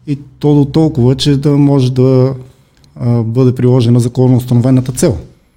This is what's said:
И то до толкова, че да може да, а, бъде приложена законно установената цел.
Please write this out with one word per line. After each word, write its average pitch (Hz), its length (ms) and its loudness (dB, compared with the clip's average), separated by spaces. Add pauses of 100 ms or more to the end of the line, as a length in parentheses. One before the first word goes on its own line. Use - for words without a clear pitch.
И 143 120 -6 (200)
то 147 160 0
до 143 100 2
толкова, 143 500 0
че 143 220 -2
да 143 140 -2
може 143 400 2
да, 131 440 0 (600)
а, 120 280 -2
бъде 123 320 0
приложена 123 440 2
законно 123 380 0
установената 127 540 0
цел. 123 260 -2 (400)